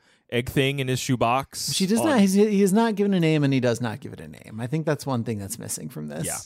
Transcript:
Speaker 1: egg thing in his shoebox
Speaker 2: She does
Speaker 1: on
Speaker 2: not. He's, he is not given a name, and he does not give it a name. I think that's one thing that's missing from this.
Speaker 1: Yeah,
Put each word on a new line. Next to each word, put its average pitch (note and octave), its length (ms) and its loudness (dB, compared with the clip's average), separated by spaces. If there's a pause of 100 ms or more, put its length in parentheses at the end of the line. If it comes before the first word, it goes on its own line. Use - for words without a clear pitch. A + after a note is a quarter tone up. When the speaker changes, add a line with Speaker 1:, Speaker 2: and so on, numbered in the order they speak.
(300)
Speaker 1:
egg A#2+ 180 -2
thing C#3 300 0
in C3 100 -4
his B2+ 100 -2
shoebox B2+ 760 -2
Speaker 2:
She F#3+ 120 0
does A3+ 140 2
Speaker 1:
on - 60 2
Speaker 2:
not. C#4 140 4
He's, G3 120 6
he G3+ 300 4
is F#3 100 4
not A3+ 240 4
given G3+ 180 2
a F3+ 60 2
name, D#3 240 4
and C#3 80 2
he C3+ 80 2
does A#2+ 200 0
not A2 200 -6
give - 120 -14
it - 80 -16
a D#2 80 -14
name. - 320 -16
I B2 60 -6
think D3+ 200 -4
that's D3 200 -2
one B2+ 180 -2
thing A2+ 140 -4
that's G2 200 -10
missing - 300 -10
from D3+ 200 -12
this. D#3+ 180 -8
Speaker 1:
Yeah, E2+ 200 -6